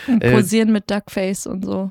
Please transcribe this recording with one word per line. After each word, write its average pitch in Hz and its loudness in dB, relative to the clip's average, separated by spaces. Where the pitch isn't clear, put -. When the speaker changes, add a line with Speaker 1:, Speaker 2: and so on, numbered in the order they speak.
Speaker 1:
Und 240 2
Speaker 2:
Äh, 120 4
Speaker 1:
posieren 214 4
mit 208 0
Duckface 196 -4
und 190 -8
so. 190 -4